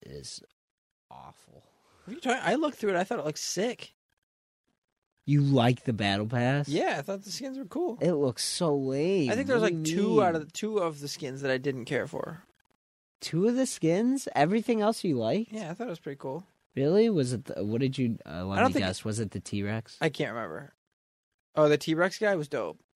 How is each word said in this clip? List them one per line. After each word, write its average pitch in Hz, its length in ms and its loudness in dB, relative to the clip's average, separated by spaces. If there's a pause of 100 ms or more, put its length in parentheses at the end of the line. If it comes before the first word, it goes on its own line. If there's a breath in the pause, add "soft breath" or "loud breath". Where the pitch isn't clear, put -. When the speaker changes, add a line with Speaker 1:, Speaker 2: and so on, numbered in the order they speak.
Speaker 1:
is 67 360 -14 (680)
awful. - 540 -20 (420)
Speaker 2:
What 180 60 -14
are 240 40 -10
you 330 60 -14
talking? 254 220 0
I 190 120 2
looked 302 220 -2
through 208 140 0
it. 185 60 0
I 175 60 2
thought 208 160 -4
it 143 60 -6
looked 151 140 -4
sick. - 540 -4 (1300)
Speaker 1:
You 143 160 4
like 127 420 4
the 127 100 -2
battle 101 320 0
pass? 127 420 0
Speaker 2:
Yeah, 214 300 0
I 143 60 -4
thought 196 200 -8
the 196 80 -14
skins 262 260 -8
were 269 80 -8
cool. 302 360 -4
Speaker 1:
It 175 120 2
looks 143 300 0
so 160 320 0
lame. 143 560 0
Speaker 2:
I 214 40 0
think 269 120 -2
there 269 80 2
was, 226 60 4
Speaker 1:
What 214 100 4
do 170 80 -2
Speaker 2:
like, 156 80 -2
Speaker 1:
you 160 80 0
Speaker 2:
two 202 280 4
out 175 100 4
Speaker 1:
mean? 160 80 0
Speaker 2:
of, 151 120 -14
two 214 260 -2
of 165 200 -2
the 143 80 -8
skins 135 340 -8
that 135 100 0
I 131 80 2
didn't 131 260 -4
care 127 220 -2
for. - 360 -8 (760)
Speaker 1:
Two 175 260 0
of 240 80 2
the 262 120 2
skins? 226 680 2
Everything 214 460 2
else 220 220 0
you 165 140 2
liked? 127 340 0
Speaker 2:
Yeah, 214 180 -8
I 165 60 -8
thought 233 120 -8
it 226 40 -8
was 165 80 -8
pretty 139 180 -10
cool. 143 260 -8 (320)
Speaker 1:
Really? 185 340 4
Was 135 240 2
it 113 120 -6
the, - 180 -6
what 110 180 0
did 131 180 0
you, 120 260 0
uh, 85 200 -8
let 98 120 -2
Speaker 2:
I 190 40 4
don't 254 80 4
Speaker 1:
me - 40 0
Speaker 2:
think 247 140 2
Speaker 1:
guess, - 180 -4
was 110 140 -2
it 107 120 -2
the 104 80 -6
T-Rex? 104 640 -4
Speaker 2:
I 160 80 2
can't 135 240 -4
remember. 113 400 -8 (840)
Oh, 151 140 6
the 151 80 6
T-Rex 165 400 0
guy 202 180 2
was 151 120 -4
dope. 104 320 -4 (160)